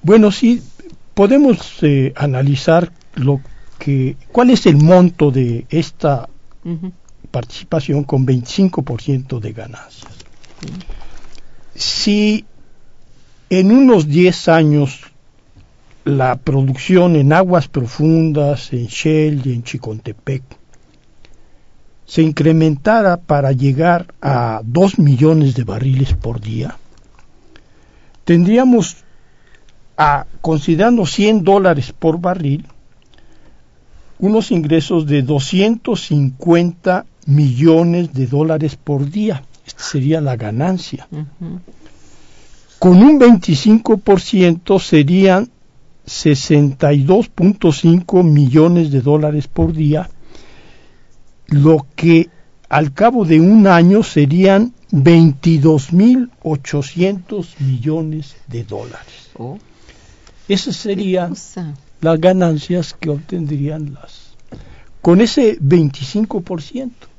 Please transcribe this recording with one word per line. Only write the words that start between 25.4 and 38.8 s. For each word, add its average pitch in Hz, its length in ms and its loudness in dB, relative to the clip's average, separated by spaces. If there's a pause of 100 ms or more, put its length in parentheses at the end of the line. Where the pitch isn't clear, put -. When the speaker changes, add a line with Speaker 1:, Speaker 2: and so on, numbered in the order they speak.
Speaker 1:
de 120 100 -4
barriles 127 500 -2
por 117 260 -6
día, 113 360 -10 (1500)
tendríamos, 214 760 2 (1000)
a, 147 300 0 (140)
considerando 170 680 0
cien 208 380 0
dólares 185 520 0
por 165 240 -2
barril, 170 460 -6 (1500)
unos 214 320 0
ingresos 160 560 0
de 143 160 0
doscientos 185 840 -2
cincuenta 170 960 -2 (220)
millones 160 840 2
de 131 140 -4
dólares 156 500 -2
por 143 340 -6